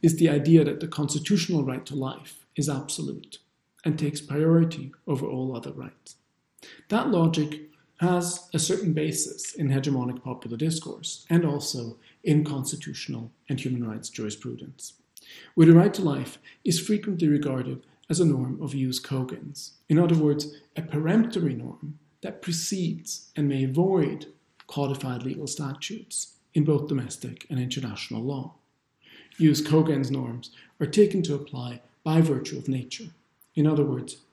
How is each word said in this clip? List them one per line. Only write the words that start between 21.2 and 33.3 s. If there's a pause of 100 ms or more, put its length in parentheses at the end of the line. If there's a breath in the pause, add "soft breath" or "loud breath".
norm (220)
that
precedes
and
may
void (400)
codified
legal
statutes (200)
in
both
domestic
and
international
law. (880 loud breath)
Jus
cogens
norms (300 loud breath)
are
taken
to
apply (220)
by
virtue
of
nature. (440)